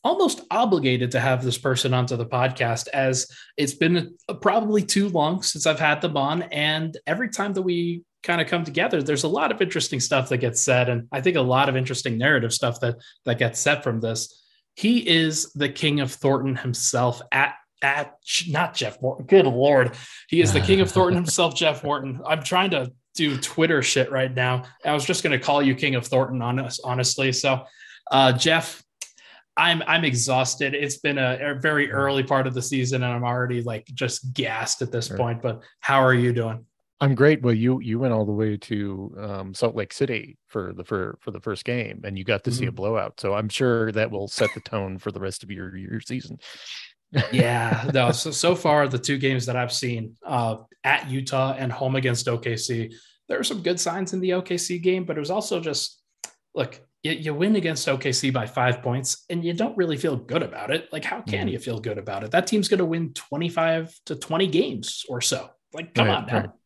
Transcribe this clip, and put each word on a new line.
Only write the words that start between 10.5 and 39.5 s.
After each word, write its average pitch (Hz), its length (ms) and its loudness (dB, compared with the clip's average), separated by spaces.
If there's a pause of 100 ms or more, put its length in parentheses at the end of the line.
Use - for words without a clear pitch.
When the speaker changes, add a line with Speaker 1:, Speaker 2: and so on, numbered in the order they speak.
Speaker 1:
said. 127 300 2
And 117 200 -2
I 135 120 -4
think 170 160 2
a - 20 2
lot 131 300 4
of 131 60 0
interesting 127 420 -2
narrative 123 340 2
stuff 120 280 -2
that, 117 160 0 (280)
that 123 140 0
gets 117 200 0
set 147 240 2
from 113 180 -2
this. 113 420 -6 (320)
He 233 240 2 (100)
is 160 460 2
the 143 160 0
King 147 300 0
of 131 120 -2
Thornton 135 440 0
himself, 123 680 -2 (100)
at, 135 220 2 (260)
at, 143 380 -2 (280)
not 165 280 -2
Jeff - 260 -6
Morton. 131 240 -4
Good 185 220 8
Lord. 127 460 6 (360)
He 165 140 4
is 151 100 6
the 151 80 6
King 190 220 6
of 185 80 2
Thornton 180 260 4
Speaker 2:
<laughs> 175 80 0
Speaker 1:
himself, 160 300 2
Jeff 151 280 0
Morton. 135 440 -4
I'm 156 160 2
trying 185 300 2
to 131 200 -2 (220)
do 143 240 0
Twitter 160 420 2
shit 127 320 2
right 131 220 0
now. 127 300 0 (200)
I 151 80 2
was 143 140 0
just 175 160 0
gonna 139 160 2
call 143 240 4
you 135 120 4
King 135 200 0
of 120 120 -2
Thornton, 127 360 0
honest-, 120 420 -4
honestly. 127 480 0
So, 131 320 0 (460)
uh, 135 220 8
Jeff, 160 500 0 (720)
I'm, 165 300 4
I'm 170 180 2
exhausted. 131 680 0
It's 143 220 -4
been 143 200 -2
a, 127 240 0
a 143 140 -4
very 143 380 2
early 139 320 2
part 131 240 2
of 123 60 -4
the 127 80 -4
season, 127 420 0
and 123 80 -2
I'm 120 100 -2
already, 123 400 -2
like, 113 320 -8
just 127 400 -6
gassed 113 480 -4
at 120 80 -6
this 117 160 -4
Speaker 2:
Sure. 101 100 -8
Speaker 1:
point. 117 260 -2
But 117 200 -6 (160)
how 135 240 2
are 131 100 6
you 123 200 4
doing? 113 340 -4 (340)
Speaker 2:
I'm 139 140 4
great. 147 260 6
Well, 120 140 4
you, 123 240 2
you 120 220 -4
went 127 120 0
all 110 140 2
the 107 60 -2
way 107 240 0
to, 101 600 -6
um, 98 380 -10